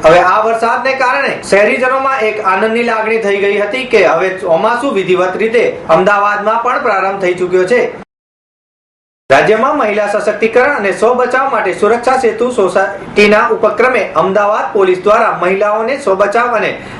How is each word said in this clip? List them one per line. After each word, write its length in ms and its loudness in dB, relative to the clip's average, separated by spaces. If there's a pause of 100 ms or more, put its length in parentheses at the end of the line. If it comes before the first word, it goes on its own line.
હવે 160 6
આ 220 2
વરસાદને 520 0
કારણે 460 -2 (120)
શહેરીજનોમાં 680 2
એક 240 -4
આનંદની 380 0
લાગણી 360 -2
થઈ 180 0
ગઈ 220 0
હતી 260 -4
કે 220 2
હવે 220 0
ચોમાસું 680 0
વિધિવત 420 0
રીતે 420 0 (100)
અમદાવાદમાં 760 2
પણ 200 -2
પ્રારંભ 380 -2
થઈ 140 0
ચૂક્યો 300 0
છે. 220 2 (1500)
રાજ્યમાં 460 2
મહિલા 280 -2
સશક્તિકરણ 680 0
અને 160 -2
સ્વ 220 0
બચાવ 360 0
માટે 220 -2
સુરક્ષા 440 0
સેતુ 340 0
સોસાયટીના 1000 2
ઉપક્રમે 680 0
અમદાવાદ 560 0
પોલીસ 300 0
દ્વારા 400 2
મહિલાઓને 580 -2
સ્વ 140 0
બચાવ 420 0
અને 260 -4 (180)